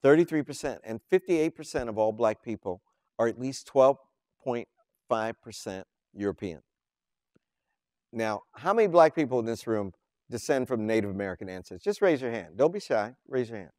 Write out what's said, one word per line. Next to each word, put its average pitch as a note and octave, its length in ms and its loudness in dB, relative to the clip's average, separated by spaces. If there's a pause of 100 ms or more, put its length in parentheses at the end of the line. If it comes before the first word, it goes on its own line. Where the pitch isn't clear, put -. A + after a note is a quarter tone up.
Thirty-three D#3 420 6
percent. C3+ 400 -8
And A2+ 160 -8 (100)
fifty-eight E3 460 2
percent C#3 340 -6
of G#2+ 80 -6
all A2 140 2
black A2 300 0
people G2+ 400 -10 (380)
are A#2 80 2
at A2+ 120 -4
least C3 280 -10
twelve C3+ 300 6 (460)
point A#2+ 240 -4 (400)
five A2+ 340 -4
percent G2+ 440 -12 (280)
European. G2 480 -6 (1500)
Now, A2 300 -4 (100)
how E3 200 -4
many A3 140 4
black E3 260 8
people B2+ 260 -2
in A2+ 60 -2
this A2+ 220 -6
room G#2 240 -2 (380)
descend B2+ 380 -2
from A2 200 -4
Native A2 220 0
American G2 400 -8
ancestors? F#2 340 -14
Just G3+ 180 -2
raise E3 200 4
your B2 100 -4
hand. F2 240 -10
Don't C#3 160 4
be G3+ 80 -8
shy. A#2 340 -2 (140)
Raise B2+ 220 -4
your A2+ 80 -12
hand. F2+ 220 -16